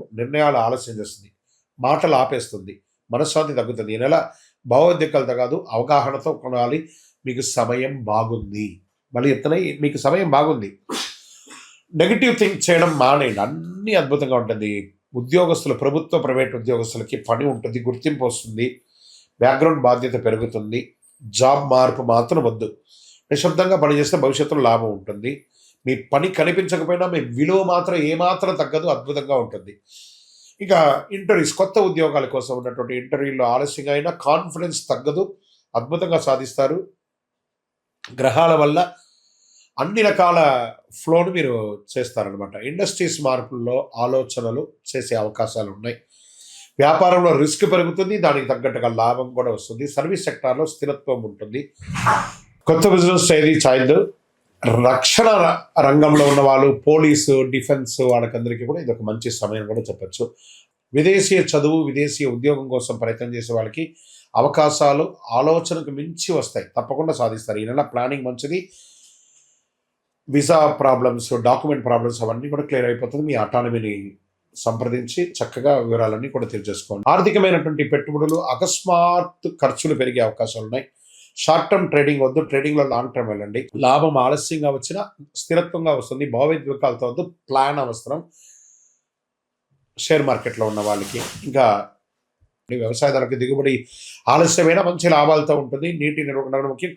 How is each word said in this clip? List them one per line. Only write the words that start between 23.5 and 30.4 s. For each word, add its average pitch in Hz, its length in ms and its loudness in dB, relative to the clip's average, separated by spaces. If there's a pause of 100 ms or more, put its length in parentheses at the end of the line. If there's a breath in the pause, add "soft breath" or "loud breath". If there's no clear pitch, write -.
పనిచేస్తే 147 400 2
భవిష్యత్తులో 139 480 0
లాభం 113 240 2
ఉంటుంది. 101 360 -10 (560 soft breath)
మీ 131 60 0 (200)
పని 151 160 2 (100)
కనిపించకపోయినా 175 760 0
మీ 160 80 -2 (160)
విలువ 175 240 2 (100)
మాత్రం 175 260 0 (140)
ఏమాత్రం 180 500 0
తగ్గదు, 151 340 -2
అద్భుతంగా 139 480 -4
ఉంటుంది. 104 300 -12 (920 soft breath)